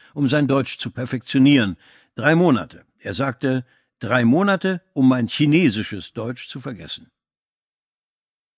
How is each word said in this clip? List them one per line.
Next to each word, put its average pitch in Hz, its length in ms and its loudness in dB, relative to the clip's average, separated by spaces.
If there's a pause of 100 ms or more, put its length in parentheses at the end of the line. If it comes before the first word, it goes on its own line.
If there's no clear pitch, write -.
(140)
um 143 140 0
sein 147 200 0
Deutsch 135 320 -2
zu 117 120 -10
perfektionieren. 127 880 2 (380)
Drei 147 200 2
Monate. 147 500 0 (120)
Er - 160 -10
sagte, 131 520 -4 (340)
„Drei 120 260 0
Monate, 185 560 0 (120)
um 131 140 2
mein 127 200 2
chinesisches 127 840 0
Deutsch 120 360 -10
zu 143 100 -14
vergessen.“ 98 520 -14 (1500)